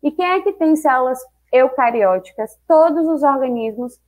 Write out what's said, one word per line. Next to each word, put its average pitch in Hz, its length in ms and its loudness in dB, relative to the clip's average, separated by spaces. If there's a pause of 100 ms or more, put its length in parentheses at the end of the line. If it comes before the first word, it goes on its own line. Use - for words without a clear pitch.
E 294 80 -2
quem 359 140 -4
é 359 160 0
que 403 120 -2
tem 320 220 0
células 254 440 0 (340)
eucarióticas? 233 1120 0
Todos 320 400 4
os 311 160 -2
organismos 247 840 -2